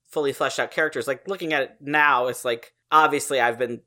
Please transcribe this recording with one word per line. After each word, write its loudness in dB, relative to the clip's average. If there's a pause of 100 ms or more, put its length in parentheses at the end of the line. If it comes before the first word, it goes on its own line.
fully -2
fleshed -2
out -4
characters. -2
Like, -6
looking -6
at 0
it -12
now, 2
it's -6
like, -6 (180)
obviously 4
I've 0
been -6